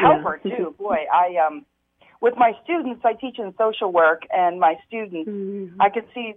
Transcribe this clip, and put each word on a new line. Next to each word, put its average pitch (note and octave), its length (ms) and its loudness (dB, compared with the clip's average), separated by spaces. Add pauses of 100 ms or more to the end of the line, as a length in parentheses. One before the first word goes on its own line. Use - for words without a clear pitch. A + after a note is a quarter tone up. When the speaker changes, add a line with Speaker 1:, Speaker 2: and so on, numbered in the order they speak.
Speaker 1:
Yeah. C4+ 140 6
Speaker 2:
helper, D#3+ 280 -4
too. F3 380 -6
Boy, F#3+ 320 -2
I, F3+ 240 2
um, D#3 280 0 (560)
with A#3+ 160 2
my A#3 180 4 (100)
students, C4+ 400 -4
I A3+ 80 2
teach A#3+ 260 -10
in G3 180 -8
social A3 360 -2
work, E3 300 4 (100)
and F3+ 260 0
my E3 160 4 (140)
students, G3+ 420 -8
Speaker 1:
Mm-hmm. G3 500 -8
Speaker 2:
I G3+ 100 4
can A3+ 240 -8
see A3+ 220 -10